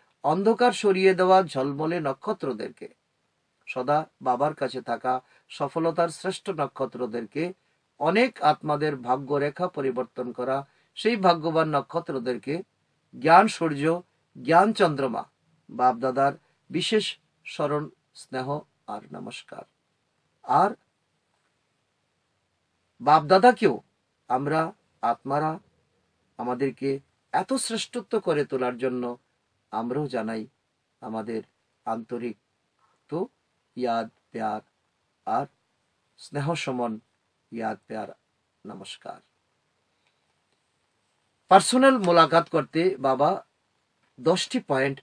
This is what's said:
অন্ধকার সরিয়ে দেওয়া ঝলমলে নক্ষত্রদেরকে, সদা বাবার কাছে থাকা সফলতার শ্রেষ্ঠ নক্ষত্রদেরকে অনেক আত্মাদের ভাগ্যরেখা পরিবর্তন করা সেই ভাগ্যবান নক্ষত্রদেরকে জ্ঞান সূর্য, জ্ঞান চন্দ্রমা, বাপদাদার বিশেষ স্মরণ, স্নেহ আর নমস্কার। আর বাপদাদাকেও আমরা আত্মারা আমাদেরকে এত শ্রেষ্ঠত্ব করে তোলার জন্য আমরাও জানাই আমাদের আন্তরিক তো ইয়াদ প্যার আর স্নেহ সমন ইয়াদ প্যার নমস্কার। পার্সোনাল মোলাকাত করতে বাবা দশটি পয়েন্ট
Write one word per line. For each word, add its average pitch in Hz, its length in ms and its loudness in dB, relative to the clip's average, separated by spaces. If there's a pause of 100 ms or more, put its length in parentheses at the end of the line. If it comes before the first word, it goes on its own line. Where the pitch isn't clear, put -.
(220)
অন্ধকার 220 500 2
সরিয়ে 190 420 4
দেওয়া 185 280 6
ঝলমলে 156 580 -4
নক্ষত্রদেরকে, 139 880 -6 (800)
সদা 147 400 0 (160)
বাবার 131 320 0
কাছে 127 280 -6
থাকা 123 380 -4 (280)
সফলতার 160 600 -2
শ্রেষ্ঠ - 420 -8
নক্ষত্রদেরকে 127 1040 -6 (460)
অনেক 208 440 0
আত্মাদের 151 540 0
ভাগ্যরেখা 139 720 -2
পরিবর্তন 123 640 -6
করা 131 340 -4 (280)
সেই 233 220 0
ভাগ্যবান 165 580 2
নক্ষত্রদেরকে 135 880 -4 (560)
জ্ঞান 170 300 8
সূর্য, 160 540 -2 (400)
জ্ঞান 175 300 4
চন্দ্রমা, 139 520 0 (460)
বাপদাদার 127 640 0 (380)
বিশেষ 196 480 -2 (260)
স্মরণ, 147 460 -4 (240)
স্নেহ 135 460 -8 (260)
আর 107 140 -10 (120)
নমস্কার। - 500 -14 (800)
আর 160 280 2 (2250)
বাপদাদাকেও 160 800 6 (480)
আমরা 147 440 0 (300)
আত্মারা 143 560 -2 (800)
আমাদেরকে 135 640 -4 (320)
এত 185 220 -2
শ্রেষ্ঠত্ব 226 640 -6
করে 147 240 0
তোলার 123 340 -4
জন্য 123 400 -4 (520)
আমরাও 120 360 -4
জানাই 113 400 -6 (540)
আমাদের 110 420 -8 (420)
আন্তরিক 113 520 -8 (720)
তো 170 200 -4 (480)
ইয়াদ 113 320 -2 (220)
প্যার 110 300 -6 (640)
আর 123 200 -2 (720)
স্নেহ 143 360 -4
সমন 120 460 -4 (520)
ইয়াদ 110 340 -6
প্যার 110 220 -10 (580)
নমস্কার। - 540 -16 (2250)
পার্সোনাল 254 500 6
মোলাকাত 170 500 4
করতে 165 480 -2
বাবা 139 480 0 (760)
দশটি 180 400 0
পয়েন্ট 135 420 -2